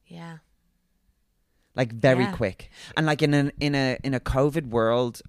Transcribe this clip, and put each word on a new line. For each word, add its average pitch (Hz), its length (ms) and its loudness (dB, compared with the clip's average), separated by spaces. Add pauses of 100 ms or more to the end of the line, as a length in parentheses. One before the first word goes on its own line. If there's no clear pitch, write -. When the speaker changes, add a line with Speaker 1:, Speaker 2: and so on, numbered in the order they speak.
Speaker 1:
Yeah. 170 320 -16 (1400)
Speaker 2:
Like, 120 180 -2
very 127 320 2
Speaker 1:
Yeah. 147 80 -2
Speaker 2:
quick. - 380 -6 (260)
And, 156 100 2
like, 151 160 0
in 147 120 2
an, 143 260 2
in 143 140 0
a, 131 280 0
in 135 120 -2
a 123 60 -2
covid 139 500 0
world 117 580 0